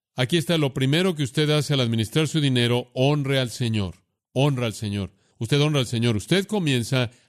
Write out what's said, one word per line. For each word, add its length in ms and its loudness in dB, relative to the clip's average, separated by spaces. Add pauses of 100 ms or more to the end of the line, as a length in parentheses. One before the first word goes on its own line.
(160)
Aquí 200 0
está 220 0
lo 160 0
primero 400 0
que 80 -4
usted 260 0
hace 240 0
al 80 0
administrar 480 0
su 120 0
dinero, 520 2
honre 460 2
al 120 -2
Señor. 540 -4 (280)
Honra 340 0
al 80 -4
Señor. 380 -4 (260)
Usted 220 0
honra 200 2
al 60 -2
Señor. 300 0
Usted 300 0
comienza 640 0 (180)